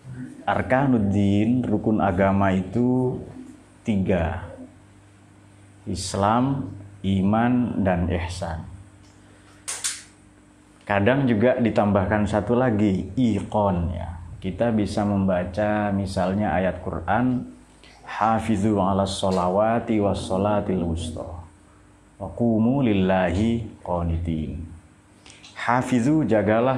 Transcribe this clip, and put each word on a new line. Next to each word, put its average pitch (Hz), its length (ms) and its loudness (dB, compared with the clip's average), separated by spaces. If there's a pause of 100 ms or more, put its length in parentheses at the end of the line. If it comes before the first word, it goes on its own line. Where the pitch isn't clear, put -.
(440)
arkanuddin, 104 1200 2
rukun 104 400 0
agama 98 480 2
itu 98 720 0 (640)
tiga. 92 640 -2 (1400)
Islam, 104 880 0 (320)
iman, 113 800 2
dan 87 240 0
ihsan. 85 560 -6 (2250)
Kadang 120 480 2
juga 117 320 4
ditambahkan 104 640 2
satu 107 320 0
lagi, 104 560 0
iqon 98 800 0
ya. - 240 -10 (240)
Kita 110 320 -2
bisa 104 320 0
membaca 101 880 0
misalnya 95 640 -2
ayat 92 240 -2
Quran, 113 640 -2 (580)
"Hafizu 107 800 0
'alas 95 340 0
sholawati 101 840 0
was 95 240 -2
sholatil 95 580 0
wusta. - 400 -6 (960)
Wa 95 160 -8
qumu 117 480 2
lillahi 98 960 2
qanitin." 82 800 -4 (960)
"Hafizu," 127 720 2
jagalah 110 500 2